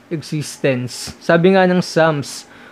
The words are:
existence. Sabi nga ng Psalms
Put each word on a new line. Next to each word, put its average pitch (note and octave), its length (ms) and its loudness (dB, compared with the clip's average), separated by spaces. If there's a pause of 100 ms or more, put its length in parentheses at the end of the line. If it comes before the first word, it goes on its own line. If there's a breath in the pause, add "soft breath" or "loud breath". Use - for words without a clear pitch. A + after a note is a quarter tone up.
(140)
existence. C#3 1040 -6
Sabi E3+ 400 4
nga F#3 80 4
ng F3+ 160 2
Psalms D#3+ 640 -2 (260 loud breath)